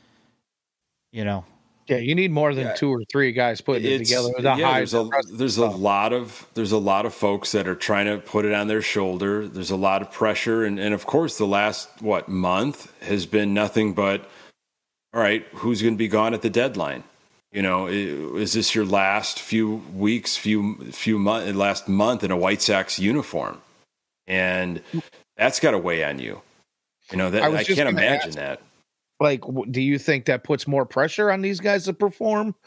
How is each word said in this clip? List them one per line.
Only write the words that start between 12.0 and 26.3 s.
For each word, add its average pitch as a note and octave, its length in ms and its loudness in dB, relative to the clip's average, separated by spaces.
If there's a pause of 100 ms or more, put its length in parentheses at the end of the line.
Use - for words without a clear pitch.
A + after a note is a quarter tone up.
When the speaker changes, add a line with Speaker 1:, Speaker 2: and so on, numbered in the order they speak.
Speaker 3:
what, G2+ 260 0
month F#2+ 640 -2 (120)
has G2+ 200 -2
been G#2 300 0
nothing G#2 400 2
but, G2 340 0 (840)
all A#2 60 2
right, G#2+ 320 2
who's A2 280 -2
gonna A2+ 140 2
be G#2+ 140 0
gone A2 260 2
at G#2+ 80 -4
the A2+ 80 0
deadline? F#2+ 540 -2 (480)
You G2+ 100 -2
know, F#2 240 2
i-, E2 540 -4
is G#2 140 -2
this A2 200 0
your A2 100 2
last G2 540 0
few A2 460 -2 (100)
weeks, G#2 420 0
few, G#2 540 -2
few G#2+ 300 -2
mon-, G2+ 360 0
last G2 300 0
month G#2 380 2
in F#2 80 -2
a F2+ 40 2
White F#2+ 260 2
Sox F#2+ 360 0
uniform? G2 640 -2 (640)
And F#2 560 -2 (540)
that's B2 240 0
gotta B2+ 180 4
weigh E2+ 240 -2
on D2 160 -4
you. G#1 240 -10 (720)